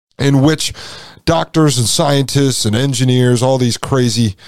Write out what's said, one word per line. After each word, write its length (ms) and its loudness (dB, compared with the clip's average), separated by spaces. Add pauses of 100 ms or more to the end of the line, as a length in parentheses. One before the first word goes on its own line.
(180)
in 220 2
which 320 0 (540)
doctors 500 0
and 100 0
scientists 800 0
and 100 0
engineers, 680 2
all 160 0
these 180 0
crazy 580 0 (140)